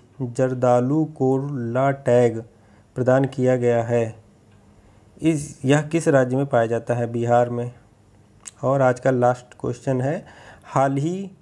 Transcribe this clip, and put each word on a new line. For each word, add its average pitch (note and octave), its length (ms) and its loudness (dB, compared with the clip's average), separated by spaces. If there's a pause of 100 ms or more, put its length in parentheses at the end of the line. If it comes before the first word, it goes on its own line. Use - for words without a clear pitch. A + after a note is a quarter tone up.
(220)
जर्दालू B2+ 840 0
को C3+ 440 -2 (240)
ला C3+ 180 0
टैग A#2+ 520 2 (520)
प्रदान B2+ 300 2
किया B2+ 320 0
गया A#2+ 260 0
है। A2+ 340 -2 (1040)
इस, D3+ 420 -4
यह C#3+ 180 2
किस E3 260 -2
राज्य C3 280 2
में C#3 100 0
पाया A#2+ 200 2
जाता A#2 280 -2
है? A#2 180 -4
बिहार A#2+ 380 2
में। A#2+ 220 -6 (920)
और C3+ 200 0
आज B2+ 180 2
का C3+ 100 2
लास्ट B2 500 0
क्वेश्चन B2+ 400 -4
है, C#3 260 -6 (380)
हाल C3+ 320 0
ही F3+ 340 -6 (120)